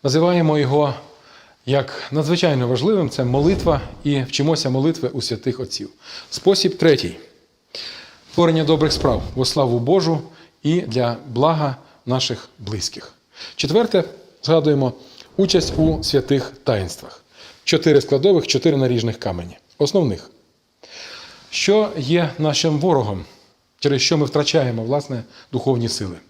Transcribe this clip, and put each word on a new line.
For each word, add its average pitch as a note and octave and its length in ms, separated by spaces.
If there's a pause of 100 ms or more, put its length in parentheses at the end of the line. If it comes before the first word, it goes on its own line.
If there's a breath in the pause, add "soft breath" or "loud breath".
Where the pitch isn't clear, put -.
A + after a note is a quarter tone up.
Називаємо D#3+ 560
його C#3+ 340 (720 loud breath)
як - 460
надзвичайно D3 560
важливим, D3 420
це - 140
молитва, D3 580 (220)
і C#3+ 180
вчимося C#3+ 480
молитви C3+ 400
у B2+ 120
святих - 380
отців. - 300 (400 loud breath)
Спосіб - 480
третій. C#3 380 (1200 loud breath)
Творення E3 280
добрих D#3 300
справ A#2+ 300 (120)
во B2+ 100
славу A#2+ 340
Божу D#3+ 420 (420 loud breath)
і E3 180
для A#2 360 (100)
блага C#3 480 (300 soft breath)
наших B2 440 (100)
близьких. - 540 (420 loud breath)
Четверте, G3 480 (400)
згадуємо, C#3+ 500 (440 loud breath)
участь F3+ 400
у D#3+ 260
святих C#3 500 (100)
таїнствах. - 600 (400 loud breath)
Чотири D3+ 380
складових, D#3 460
чотири C#3+ 300
наріжних A#2 420
камені. F2 380 (200)
Основних. C#3+ 520 (1200 loud breath)
Що G#3 480
є D#3 400
нашим D3+ 420
ворогом, A#2 460 (540 soft breath)
через C#3+ 220
що E3 160
ми D3 80
втрачаємо, C3 580
власне, C3 400 (280 loud breath)
духовні A#2+ 380
сили? F#2+ 260 (140)